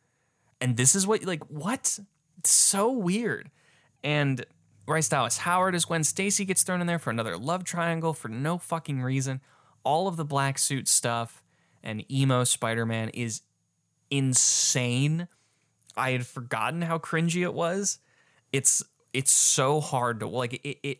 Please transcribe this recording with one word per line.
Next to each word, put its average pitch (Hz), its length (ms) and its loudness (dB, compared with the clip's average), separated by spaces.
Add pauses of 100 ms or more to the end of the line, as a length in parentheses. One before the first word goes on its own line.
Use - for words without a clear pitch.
(600)
And 127 160 0
this 127 180 4
is 190 100 0
what, 202 200 0
like, 175 240 -4
what? 175 500 -4 (380)
It's - 120 0
so 202 400 4
weird. 202 640 0 (500)
And 143 440 0 (400)
Bryce 156 240 0
Dallas 127 300 0
Howard 180 360 2
is 170 80 0
Gwen 165 220 0
Stacy 202 400 0
gets 185 180 2
thrown 180 160 -2
in 175 80 -2
there 170 120 0
for - 100 -6
another 113 280 -2
love 170 280 -4
triangle 165 480 -2
for - 160 -10
no 139 280 -4
fucking 156 440 -6
reason. 131 400 -2 (420)
All 160 240 0
of 180 80 -2
the 160 80 -4
black 139 340 0
suit - 300 -2
stuff - 560 0 (400)
and 110 260 -8
emo 135 360 4
Spider-Man 113 640 0
is 117 320 -6 (680)
insane. 139 1160 2 (680)
I 131 160 0
had 123 140 -2
forgotten 123 560 -4
how 165 160 -2
cringy 165 460 -2
it 180 100 -4
was. 185 460 -2 (520)
It's, - 320 2 (300)
it's 135 180 2
so 143 480 4
hard 123 420 -2
to, 107 60 -4
like, 120 260 -4 (120)
it, 143 180 -10
it 139 160 -6